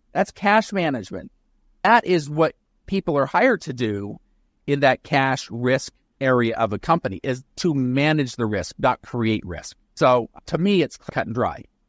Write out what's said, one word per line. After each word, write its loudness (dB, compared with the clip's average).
That's -2
cash 0
management. -4
That 4
is 0
what 0
people -2
are 4
hired 2
to -8
do -4
in 0
that 2
cash -2
risk -2
area 2
of -2
a -4
company, -2
is -4
to 0
manage 0
the -2
risk, -4
not 0
create -2
risk. -14
So 2
to -6
me, 2
it's -4
cut -8
and -8
dry. -2